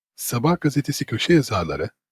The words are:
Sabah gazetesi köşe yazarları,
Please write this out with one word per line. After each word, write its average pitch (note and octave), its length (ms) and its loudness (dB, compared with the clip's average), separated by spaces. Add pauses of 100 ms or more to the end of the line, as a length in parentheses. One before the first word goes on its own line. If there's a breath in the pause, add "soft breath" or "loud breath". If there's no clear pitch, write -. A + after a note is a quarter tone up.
(160)
Sabah C#3 460 0
gazetesi C#3+ 440 -2
köşe - 280 0
yazarları, F2+ 560 0 (220)